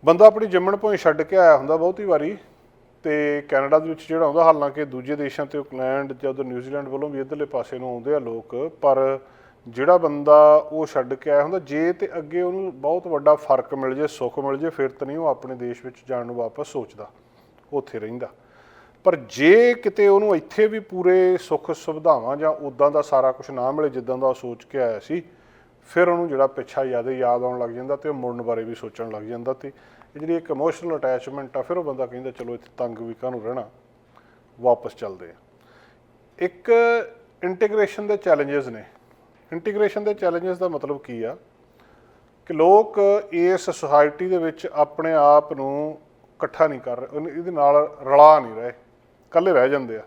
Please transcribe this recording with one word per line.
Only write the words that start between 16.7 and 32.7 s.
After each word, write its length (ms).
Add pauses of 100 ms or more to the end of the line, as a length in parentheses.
ਉੱਥੇ 260
ਰਹਿੰਦਾ। 300 (760)
ਪਰ 120
ਜੇ 580
ਕਿਤੇ 340
ਉਹਨੂੰ 280
ਇੱਥੇ 300
ਵੀ 140
ਪੂਰੇ 560
ਸੁੱਖ 360
ਸੁਵਿਧਾਵਾਂ 640
ਜਾਂ 140
ਉੱਦਾਂ 400
ਦਾ 120
ਸਾਰਾ 300
ਕੁਛ 180
ਨਾ 200
ਮਿਲੇ 180
ਜਿੱਦਾਂ 300
ਦਾ 80
ਉਹ 80
ਸੋਚ 300
ਕੇ 140
ਆਇਆ 200
ਸੀ, 240 (600)
ਫਿਰ 260
ਉਹਨੂੰ 200
ਜਿਹੜਾ 180
ਪਿੱਛਾ 380
ਜ਼ਿਆਦਾ 260
ਯਾਦ 320
ਆਉਣ 160
ਲੱਗ 120
ਜਾਂਦਾ 260
ਤੇ 120
ਉਹ 60
ਮੁੜਨ 280
ਬਾਰੇ 220
ਵੀ 100
ਸੋਚਣ 340
ਲੱਗ 140
ਜਾਂਦਾ। 300
ਤੇ 160
ਇਹ 520
ਜਿਹੜੀ 160
ਇੱਕ 140
ਇਮੋਸ਼ਨਲ 460
ਅਟੈਚਮੈਂਟ 600
ਆ, 60
ਫਿਰ 140
ਉਹ 80
ਬੰਦਾ 220
ਕਹਿੰਦਾ, 240
"ਚਲੋ, 240
ਇੱਥੇ 140 (100)